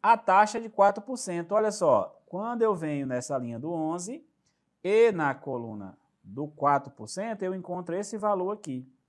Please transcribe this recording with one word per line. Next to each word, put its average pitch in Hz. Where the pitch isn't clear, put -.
a 220
taxa 208
de 226
quatro 202
por 254
cento. 170
Olha 214
só, 135
quando 226
eu 214
venho 151
nessa 131
linha 120
do 156
onze 175
e 220
na 151
coluna 110
do 117
quatro 143
por 107
cento, 208
eu 185
encontro 180
esse 208
valor 196
aqui. 135